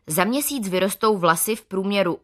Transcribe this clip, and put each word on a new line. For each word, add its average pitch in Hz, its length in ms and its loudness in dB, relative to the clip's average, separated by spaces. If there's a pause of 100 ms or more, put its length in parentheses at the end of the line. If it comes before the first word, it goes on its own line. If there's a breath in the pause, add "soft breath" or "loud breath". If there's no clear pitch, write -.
Za 160 180 2
měsíc 254 440 -2
vyrostou 190 500 0
vlasy 170 380 2
v - 80 -16
průměru 190 600 -2